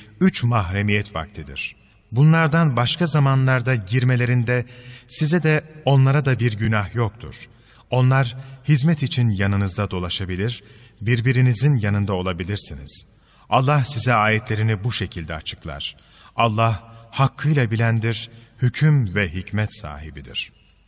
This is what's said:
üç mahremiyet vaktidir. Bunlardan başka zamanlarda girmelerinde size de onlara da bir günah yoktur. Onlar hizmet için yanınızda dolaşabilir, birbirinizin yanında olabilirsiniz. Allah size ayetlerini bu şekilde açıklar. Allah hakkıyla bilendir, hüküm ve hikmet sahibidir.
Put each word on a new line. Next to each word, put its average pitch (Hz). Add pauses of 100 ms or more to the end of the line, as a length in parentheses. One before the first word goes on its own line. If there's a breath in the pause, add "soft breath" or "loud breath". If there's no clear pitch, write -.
(200 loud breath)
üç 185
mahremiyet 104
vaktidir. 78 (360 soft breath)
Bunlardan 156
başka 123
zamanlarda 131
girmelerinde 123 (420 loud breath)
size 156
de 156 (200)
onlara 135
da 127
bir 117
günah 107
yoktur. 110 (560 soft breath)
Onlar 127 (320 loud breath)
hizmet 151
için 123
yanınızda 98
dolaşabilir, 92 (380 loud breath)
birbirinizin 123
yanında 101
olabilirsiniz. 90 (420 soft breath)
Allah 135
size 117
ayetlerini 107
bu 120
şekilde 82
açıklar. - (400 loud breath)
Allah 113 (140)
hakkıyla 135
bilendir, 113 (320 loud breath)
hüküm 127
ve 101
hikmet 104
sahibidir. 73 (360)